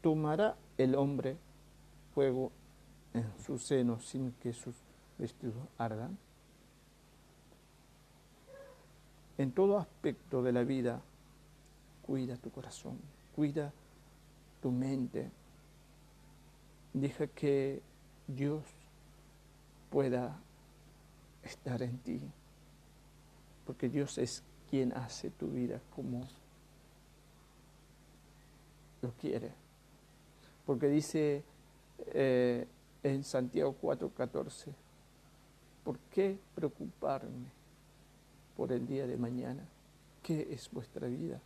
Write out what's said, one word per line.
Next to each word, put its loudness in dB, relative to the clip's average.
¿Tomará 4
el 6
hombre 2
fuego 4
en 0
su -4
seno 2
sin -4
que -6
sus -10
vestidos -6
ardan? -4
En 0
todo 4
aspecto -2
de 4
la 4
vida, 0
cuida -2
tu -12
corazón, -12
cuida 0
tu 2
mente. 0
Deja 0
que 2
Dios -2
pueda 2
estar -6
en -4
ti, -6
porque -2
Dios 0
es -2
quien 2
hace -6
tu -6
vida -2
como -6
lo -4
quiere. -4
Porque 2
dice, 4
eh, 4
en 2
Santiago 2
cuatro 0
catorce, -4
"¿Por -4
qué 2
preocuparme -4
por 0
el 0
día -2
de -4
mañana? -4
¿Qué -2
es -12
vuestra -8
vida?". -4